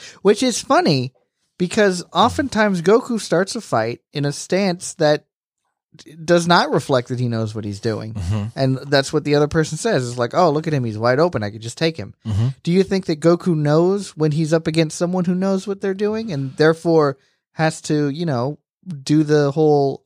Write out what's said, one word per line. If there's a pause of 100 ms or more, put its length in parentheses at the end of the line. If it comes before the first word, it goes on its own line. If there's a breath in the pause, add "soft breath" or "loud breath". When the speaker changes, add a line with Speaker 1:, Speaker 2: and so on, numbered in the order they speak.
(220 loud breath)
Speaker 1:
Which
is
funny (460)
because (120)
oftentimes
Goku
starts
a
fight (120)
in
a
stance
that (680)
d-,
does
not
reflect
that
he
knows
what
he's
doing.
Speaker 2:
Mm-hmm. (100)
Speaker 1:
And (100)
that's
what
the
other
person
says.
It's
like,
"Oh,
look
at
him.
He's
wide
open.
I
could
just
take
him." (120)
Speaker 2:
Mm-hmm. (160)
Speaker 1:
Do
you
think
that
Goku
knows
when
he's
up
against
someone
who
knows
what
they're
doing
and
therefore (360)
has
to,
you
know, (440)
do
the
whole,